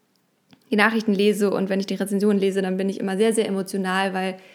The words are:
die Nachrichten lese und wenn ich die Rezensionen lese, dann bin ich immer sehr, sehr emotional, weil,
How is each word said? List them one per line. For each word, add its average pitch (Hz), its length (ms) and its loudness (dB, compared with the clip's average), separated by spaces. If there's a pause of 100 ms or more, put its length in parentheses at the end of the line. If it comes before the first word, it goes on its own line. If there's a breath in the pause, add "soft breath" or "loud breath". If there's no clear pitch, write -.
(720)
die 220 40 2
Nachrichten 220 360 2
lese 202 380 2
und 190 180 -2
wenn 196 120 0
ich 196 60 -6
die 190 100 -6
Rezensionen 196 420 0
lese, 190 240 0
dann 185 140 -2
bin 190 120 -2
ich 190 120 -6
immer 190 160 -4
sehr, 220 160 4
sehr 220 160 0
emotional, 190 640 -2
weil, 185 220 -4 (180 loud breath)